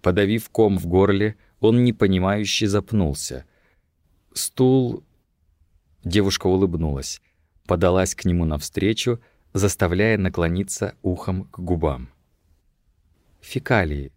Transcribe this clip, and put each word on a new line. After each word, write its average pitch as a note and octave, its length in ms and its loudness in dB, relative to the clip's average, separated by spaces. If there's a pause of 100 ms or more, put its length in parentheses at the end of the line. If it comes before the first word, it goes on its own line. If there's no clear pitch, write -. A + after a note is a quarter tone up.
Подавив G2+ 500 0
ком G2+ 280 4
в F2+ 80 -6
горле, G2 500 2 (240)
он A#2 220 4
непонимающе G2+ 840 0
запнулся. F#2+ 800 -2 (880)
«Стул...» B2+ 680 0 (1000)
Девушка G2 420 0
улыбнулась, E2+ 760 -2 (460)
подалась F#2 480 2
к - 120 -8
нему F2 180 0
навстречу, F#2+ 760 -2 (340)
заставляя G2 640 0
наклониться F#2 840 -2
ухом F#2 420 -4
к - 140 -20
губам. D#2+ 520 -4 (1300)
«Фекалии. D#2+ 760 -2